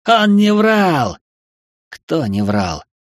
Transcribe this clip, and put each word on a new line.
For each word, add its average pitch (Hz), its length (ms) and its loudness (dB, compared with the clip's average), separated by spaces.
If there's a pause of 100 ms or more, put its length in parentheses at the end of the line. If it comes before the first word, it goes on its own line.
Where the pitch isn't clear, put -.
Он 214 300 2
не 208 180 4
врал!» 202 640 0 (720)
«Кто 151 380 -6
не 101 160 -2
врал?» — 98 400 -4 (280)